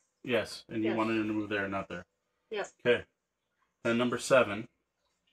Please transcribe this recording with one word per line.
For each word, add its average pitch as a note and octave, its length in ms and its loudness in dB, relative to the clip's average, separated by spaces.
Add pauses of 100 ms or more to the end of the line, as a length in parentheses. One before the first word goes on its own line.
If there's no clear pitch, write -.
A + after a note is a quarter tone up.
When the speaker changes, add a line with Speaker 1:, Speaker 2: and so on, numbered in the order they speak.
(240)
Speaker 1:
Yes, A#2 460 -2
and A2+ 140 -4
you A2 80 2
Speaker 2:
Yes. A2+ 60 0
Speaker 1:
wanted A2+ 220 0
him G#2+ 80 -2
to G#2+ 60 -2
move G#2 160 -4
there, G2+ 180 -2
not G2 220 -6
there. F2 160 -10 (440)
Speaker 2:
Yep. G#3 180 -6 (180)
Speaker 1:
Okay. A#2+ 200 4 (800)
Then A#2 140 2
number A#2+ 200 2
seven A2+ 520 2 (640)